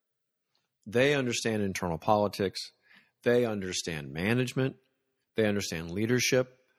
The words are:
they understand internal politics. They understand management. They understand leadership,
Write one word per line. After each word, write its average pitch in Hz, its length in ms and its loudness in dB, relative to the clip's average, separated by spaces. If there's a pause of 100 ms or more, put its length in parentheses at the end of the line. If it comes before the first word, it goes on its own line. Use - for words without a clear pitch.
(880)
they 127 260 2
understand 117 480 0
internal 90 380 -2
politics. 104 720 0 (520)
They 123 220 4
understand 90 680 -6
management. 123 640 0 (600)
They 107 120 2
understand 90 420 -2
leadership, 120 680 0 (200)